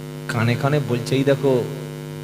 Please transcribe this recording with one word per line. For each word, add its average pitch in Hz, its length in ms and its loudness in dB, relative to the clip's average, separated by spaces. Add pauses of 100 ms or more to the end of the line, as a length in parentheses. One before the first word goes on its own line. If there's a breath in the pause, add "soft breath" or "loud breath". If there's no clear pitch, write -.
(280)
কানে 117 260 2
কানে 143 340 2
বলছে, 120 260 -2
"এই 135 100 4
দেখো, 135 400 4 (600)